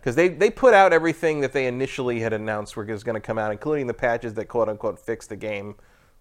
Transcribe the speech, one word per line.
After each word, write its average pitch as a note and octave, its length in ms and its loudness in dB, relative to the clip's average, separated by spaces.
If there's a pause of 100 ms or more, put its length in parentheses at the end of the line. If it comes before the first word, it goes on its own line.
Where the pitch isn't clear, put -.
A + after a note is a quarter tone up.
'Cause B2 120 -2
they, E3+ 140 4
they F3+ 220 2
put A#3+ 240 6
out F#3+ 180 8
everything D#3+ 480 0
that C3+ 140 -2
they C3 120 0
initially B2 540 -2
had A2+ 140 -2
announced G#2+ 420 -6
were, A2 80 -8
was G#2 200 -8
gonna A2 160 -4
come A2+ 180 -6
out, G#2+ 120 -2
including C#3+ 360 -2
the A#2 80 -4
patches A#2 400 -2
that G#2+ 120 -6
quote-unquote G#2+ 520 -2
fixed - 320 -8
the G#2+ 60 -10
game, G2+ 400 -8 (440)